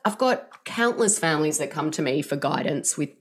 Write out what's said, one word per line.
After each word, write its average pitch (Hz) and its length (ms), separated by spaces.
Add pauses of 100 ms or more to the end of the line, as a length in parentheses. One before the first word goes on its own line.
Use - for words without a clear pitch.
I've 214 140
got - 480
countless 233 520
families 151 380
that 147 140
come 151 220
to 165 100
me 139 180
for 143 160
guidance 139 640
with, 147 120 (100)